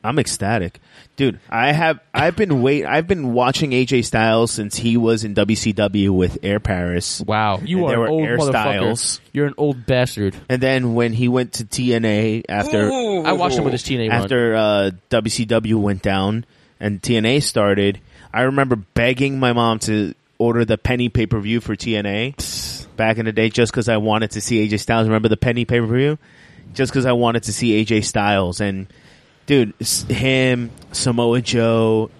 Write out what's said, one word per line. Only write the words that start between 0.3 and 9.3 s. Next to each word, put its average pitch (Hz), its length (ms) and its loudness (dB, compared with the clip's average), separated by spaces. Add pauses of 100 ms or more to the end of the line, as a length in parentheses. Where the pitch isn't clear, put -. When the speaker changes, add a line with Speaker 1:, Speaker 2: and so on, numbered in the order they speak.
Speaker 1:
Dude, 131 240 -2 (100)
I 127 220 0
have, 160 260 0 (160)
I've 165 220 0
been 165 260 0
wait-, 139 240 2
I've 156 220 -2
been 151 260 -2
watching 131 380 0
A 127 120 2
J 123 180 2
Styles 113 500 2
since 104 240 -6
he 117 200 0
was 113 280 2
in 104 100 -6
W 104 220 2
C 110 160 -2
W 98 400 2
with 92 320 2
Air 101 160 0
Paris. 87 600 -4
Speaker 2:
Wow, 107 420 -2
you 180 160 -2
Speaker 1:
And 175 80 0
Speaker 2:
are - 20 0
Speaker 1:
there 117 80 0
Speaker 2:
an 117 60 2
Speaker 1:
were 113 60 0
Speaker 2:
old 160 140 0
Speaker 1:
Air 127 160 0
Speaker 2:
motherfucker. 147 120 0
Speaker 1:
Styles. 110 680 -2 (120)